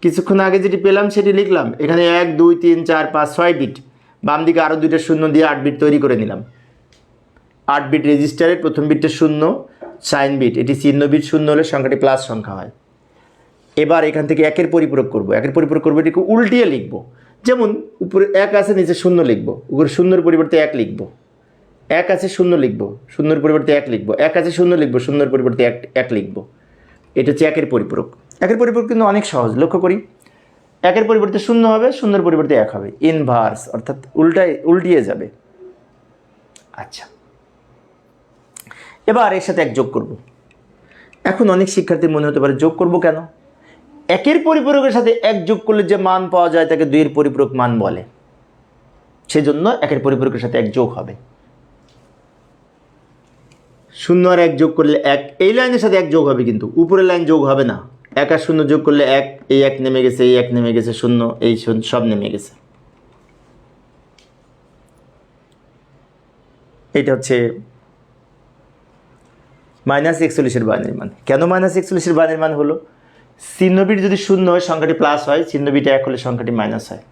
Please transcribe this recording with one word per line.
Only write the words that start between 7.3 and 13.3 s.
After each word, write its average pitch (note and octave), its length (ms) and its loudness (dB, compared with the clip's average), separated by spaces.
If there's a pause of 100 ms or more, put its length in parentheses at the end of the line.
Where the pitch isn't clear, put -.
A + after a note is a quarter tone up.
আট C#3+ 220 0
বিট D3 120 0 (100)
রেজিস্টারের E3 520 2
প্রথম D3+ 260 -2
বিটটা D#3 280 0
শূন্য, D3+ 240 2 (680)
সাইন C#3 300 0
বিট, A#2+ 220 0
এটি C3+ 200 0
চিহ্ন C#3+ 180 2 (120)
বিট D#3 180 2
শূন্য D3+ 220 0
হলে D3+ 200 2
সংখ্যাটি C3 300 -2
প্লাস C3 180 2 (100)
সংখ্যা G2+ 280 -10
হয়। F#2 120 -14 (1040)